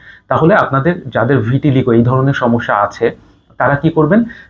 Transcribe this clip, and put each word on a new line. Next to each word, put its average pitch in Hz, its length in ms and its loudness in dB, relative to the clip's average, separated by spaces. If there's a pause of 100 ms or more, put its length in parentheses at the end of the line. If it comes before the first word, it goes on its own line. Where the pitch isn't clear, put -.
(280)
তাহলে 156 260 2
আপনাদের 135 560 -2
যাদের 127 280 0
ভিটিলিগো 127 540 0
এই 117 100 4
ধরনের 131 320 0
সমস্যা 120 400 -2
আছে, 104 420 -2 (420)
তারা 131 160 0
কি 160 160 0
করবেন? 160 340 2 (260)